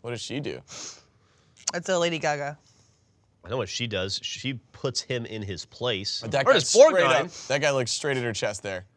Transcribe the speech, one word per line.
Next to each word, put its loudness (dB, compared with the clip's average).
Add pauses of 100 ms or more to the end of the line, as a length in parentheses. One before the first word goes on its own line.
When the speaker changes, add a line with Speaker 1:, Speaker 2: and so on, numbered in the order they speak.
Speaker 1:
What -10
does -8
she -8
do? -8 (1120)
Speaker 2:
It's -6
a 2
Lady 0
Gaga. -4 (880)
Speaker 3:
I -16
know -4
what -4
she -6
does. -4
She -6 (180)
puts -6
him -6
in -10
his -10
place. -4
Speaker 1:
But -8
that 2
Speaker 3:
Or 6
Speaker 1:
guy 8
Speaker 3:
his 2
Borg 12
Speaker 1:
straight 6
Speaker 3:
line. 4
Speaker 1:
up, -12 (180)
that 0
guy 4
looks 0
straight -2
at -2
her -2
chest -4
there. -8 (120)